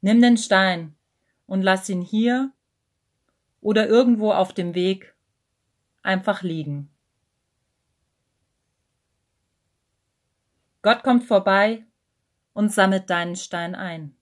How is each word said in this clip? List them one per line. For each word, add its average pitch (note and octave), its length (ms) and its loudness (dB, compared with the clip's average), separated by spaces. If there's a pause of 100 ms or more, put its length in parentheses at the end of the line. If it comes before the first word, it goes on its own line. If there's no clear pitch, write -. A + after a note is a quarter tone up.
Nimm G#3+ 200 4
den A#3+ 160 6
Stein F#3 580 0 (520)
und F#3+ 160 -4
lass F#3+ 260 0
ihn F#3 140 -4
hier A#3+ 500 -2 (1080)
oder G#3+ 280 0
irgendwo A3+ 440 4
auf F#3+ 200 0
dem F3 220 -6
Weg F#3+ 400 -4 (880)
einfach F#3+ 400 -2
liegen. D3+ 480 -8 (4000)
Gott A#3 200 0
kommt A#3+ 220 2
vorbei G3+ 640 0 (680)
und G#3 180 -2
sammelt F#3+ 380 0
deinen F3 280 -4
Stein F3 380 -10
ein. D#3+ 480 -14